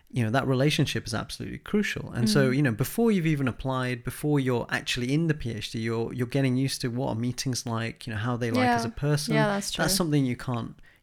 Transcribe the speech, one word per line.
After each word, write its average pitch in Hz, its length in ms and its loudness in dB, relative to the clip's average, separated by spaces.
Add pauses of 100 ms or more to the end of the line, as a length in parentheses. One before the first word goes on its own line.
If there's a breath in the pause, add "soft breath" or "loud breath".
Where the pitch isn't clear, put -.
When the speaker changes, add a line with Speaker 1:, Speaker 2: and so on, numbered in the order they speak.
(240 loud breath)
Speaker 1:
know, 110 60 2
that 127 180 2
relationship 135 580 2
is 110 80 -6
absolutely - 440 -6
crucial. - 560 -2
And - 160 0
so, 139 220 4
Speaker 2:
Mm. 127 40 2
Speaker 1:
you 143 60 2
know, 135 100 4
before 220 400 2
you've 180 140 2
even 147 240 2
applied, 127 560 -4
before 147 340 0
you're 127 300 0
actually 127 440 -2
in 165 140 2
the 156 60 2
P 117 180 -4
H 107 220 -8
D, 117 60 -4
you're, 113 340 -2
you're 123 140 -2
getting 131 280 2
used 131 260 -2
to 131 60 -2
what 123 220 -2
a 113 60 -2
meeting's 123 500 -4
like, 113 420 -4
you 117 60 -6
know, 104 60 -4
how 120 180 -2
they 117 140 0
like 247 180 4
as 233 160 2
a - 20 -4
Speaker 2:
Yeah. 226 80 -8
Speaker 1:
person. 147 380 0
Speaker 2:
Yeah, 220 140 6
that's 202 240 -2
true. 170 120 -2
Speaker 1:
That's 175 120 2
something 147 300 4
you 123 120 -2
can't, 120 380 -4 (280 soft breath)